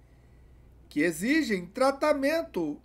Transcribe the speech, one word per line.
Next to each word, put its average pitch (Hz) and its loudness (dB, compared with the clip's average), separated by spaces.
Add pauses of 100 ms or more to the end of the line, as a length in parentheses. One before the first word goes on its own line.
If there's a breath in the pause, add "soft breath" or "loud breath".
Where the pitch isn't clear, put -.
(880 soft breath)
que - -4
exigem 196 0
tratamento 269 0